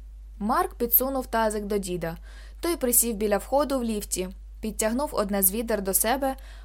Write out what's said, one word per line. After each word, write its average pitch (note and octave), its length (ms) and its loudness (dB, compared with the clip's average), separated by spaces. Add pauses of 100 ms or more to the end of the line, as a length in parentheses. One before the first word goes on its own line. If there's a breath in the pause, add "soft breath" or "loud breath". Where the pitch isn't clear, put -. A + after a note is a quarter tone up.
(400)
Марк D4 360 2
підсунув B3+ 520 0
тазик A3 380 2
до G#3 120 0
діда. F3 400 -4 (420 loud breath)
Той E4+ 160 0
присів A#3+ 400 2
біля G3+ 220 2
входу C4+ 420 2
в A#3+ 40 -2
ліфті, G3+ 460 -2 (320)
підтягнув A3 500 0
одне G3+ 320 2
з G3 80 4
відер A3+ 300 0
до F#3+ 120 0
себе, C4 420 2 (300 loud breath)